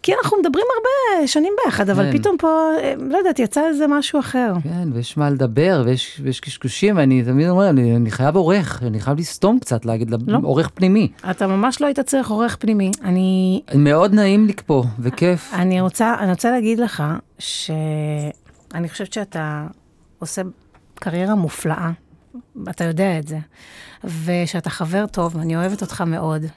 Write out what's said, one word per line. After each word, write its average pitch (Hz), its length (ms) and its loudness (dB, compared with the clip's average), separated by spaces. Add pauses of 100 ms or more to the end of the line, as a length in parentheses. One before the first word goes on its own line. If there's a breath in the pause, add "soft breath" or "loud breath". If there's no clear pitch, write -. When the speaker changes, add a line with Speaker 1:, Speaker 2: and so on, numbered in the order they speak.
Speaker 1:
כי 370 100 2 (100)
אנחנו 415 160 0
מדברים 339 260 2 (120)
הרבה 453 500 2
שנים 320 260 0 (120)
ביחד, 208 240 0
אבל 143 220 2
Speaker 2:
כן. 120 60 2
Speaker 1:
פתאום 349 220 2
פה, 330 80 0 (360)
אה, 277 100 -2 (160)
לא 311 80 0
יודעת, 359 220 2
יצא 254 280 0
איזה 302 200 0
משהו 285 320 0
אחר. 247 340 0 (100)
Speaker 2:
כן, 170 300 -4
ויש 117 240 -4
מה 147 120 2
לדבר, 135 560 2
ויש, 127 380 -2
ויש 131 160 -4
קשקושים, 185 580 -2
ואני 131 260 4
תמיד 139 260 2
אומר, 190 200 4
אני, 120 260 4
אני 113 160 2
חייב 143 240 0
עורך, 170 480 2
אני 110 160 -4
חייב 139 200 -2
לסתום 202 400 0
קצת, 117 260 -4
להגיד, 113 260 -2 (160)
Speaker 1:
לא. 214 160 2
Speaker 2:
עורך 143 300 0
פנימי. 190 380 2 (200)
Speaker 1:
אתה 190 160 -2
ממש 208 340 0
לא 294 40 0
היית 285 140 0
צריך 262 300 -2
עורך 214 300 -2
פנימי. 202 320 0 (120)
אני 185 580 2 (140)
Speaker 2:
מאוד 151 380 6
נעים 208 340 6
לי 196 60 0 (120)
פה, 135 180 2 (160)
וכיף. 170 540 0
Speaker 1:
אני 185 280 0
רוצה, 220 380 0
אני 185 120 0
רוצה 233 200 0
להגיד 226 280 0
לך 214 240 -2 (360)
שאני 156 1500 -6
חושבת - 240 -10
שאתה 156 540 -6 (520)
עושה 180 220 -8 (540)
קריירה 185 400 -2
מופלאה. 165 540 -2 (800)
אתה 160 140 -6
יודע 170 360 0
את 147 80 -10
זה. 156 120 -8 (640 loud breath)
ושאתה 170 680 -4
חבר 180 360 -2
טוב, 170 300 -4
ואני 165 200 -2
אוהבת 190 260 -2
אותך - 200 -8
מאוד. 160 440 -2 (120)